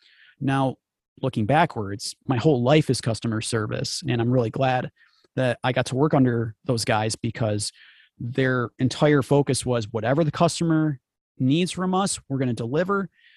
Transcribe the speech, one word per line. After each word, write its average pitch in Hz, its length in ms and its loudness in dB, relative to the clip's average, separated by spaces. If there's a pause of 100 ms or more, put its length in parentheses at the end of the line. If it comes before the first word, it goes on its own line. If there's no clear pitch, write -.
(400)
now, 135 380 0 (440)
looking 120 240 -2
backwards, 117 680 0 (120)
my 127 100 0
whole 123 260 4
life 147 260 4
is 127 120 0
customer 110 400 -2
service, 117 640 -6
and 123 140 2
I'm 117 100 2
really 123 180 4
glad 131 420 0 (440)
that 127 280 0
I 131 80 2
got 127 160 0
to - 80 -6
work 147 180 2
under 120 420 2 (100)
those 117 200 -2
guys 110 300 0
because 107 560 -2 (480)
their 127 500 -2 (100)
entire 147 420 2
focus 143 440 0
was 120 260 -2
whatever 117 320 0
the 151 80 0
customer 156 680 0 (380)
needs 151 340 0
from 185 220 -4
us, 190 340 -2
we're 135 120 -6
gonna 127 140 -2
deliver. 170 560 -4 (280)